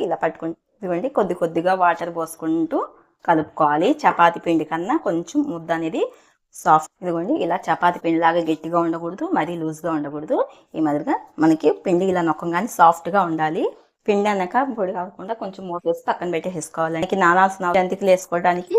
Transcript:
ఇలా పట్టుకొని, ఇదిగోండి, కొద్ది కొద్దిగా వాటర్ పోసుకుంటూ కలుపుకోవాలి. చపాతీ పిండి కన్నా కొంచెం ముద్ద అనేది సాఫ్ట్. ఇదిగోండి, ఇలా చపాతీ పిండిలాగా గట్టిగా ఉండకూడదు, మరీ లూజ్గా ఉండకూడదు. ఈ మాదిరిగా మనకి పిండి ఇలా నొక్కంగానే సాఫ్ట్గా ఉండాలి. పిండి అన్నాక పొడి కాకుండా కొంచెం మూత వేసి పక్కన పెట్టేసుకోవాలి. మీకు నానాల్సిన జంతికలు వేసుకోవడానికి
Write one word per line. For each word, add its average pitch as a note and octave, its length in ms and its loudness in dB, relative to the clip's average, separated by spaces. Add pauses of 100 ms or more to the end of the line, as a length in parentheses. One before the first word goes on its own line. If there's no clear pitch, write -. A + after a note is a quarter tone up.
ఇలా E3+ 180 -4
పట్టుకొని, E3 320 -4 (220)
ఇదిగోండి, F#3 400 -4
కొద్ది F3+ 240 0
కొద్దిగా E3 320 0 (100)
వాటర్ E3+ 360 0
పోసుకుంటూ D#3+ 600 -2 (460)
కలుపుకోవాలి. D#3 680 2 (120)
చపాతీ E3+ 440 4
పిండి D#3+ 240 0
కన్నా F3+ 260 -2 (120)
కొంచెం F3 320 -2 (120)
ముద్ద E3 260 -8
అనేది E3 240 -2 (520)
సాఫ్ట్. D#3+ 360 4 (120)
ఇదిగోండి, F3 300 -2 (100)
ఇలా E3+ 200 0
చపాతీ F3 400 0
పిండిలాగా E3 460 2
గట్టిగా D#3+ 340 -2
ఉండకూడదు, E3+ 420 -4 (120)
మరీ E3 240 -2
లూజ్గా D#3+ 340 -6
ఉండకూడదు. D3+ 420 -4 (380)
ఈ D#3+ 100 -4
మాదిరిగా D3 300 -2 (280)
మనకి C#4+ 260 2 (160)
పిండి F3+ 260 2
ఇలా F3+ 160 0
నొక్కంగానే F3 480 -2
సాఫ్ట్గా E3+ 540 4
ఉండాలి. D#3+ 340 -2 (440)
పిండి G#3 240 2
అన్నాక G3 300 -2 (160)
పొడి F#3+ 220 -2
కాకుండా F#3+ 420 -10
కొంచెం F#3+ 280 -12
మూత F3 180 -6
వేసి E3+ 220 -2
పక్కన F3+ 260 -4
పెట్టేసుకోవాలి. D#3+ 720 -4
మీకు F#3+ 180 -2
నానాల్సిన F#3 540 4
జంతికలు F#3 360 0
వేసుకోవడానికి F3 640 0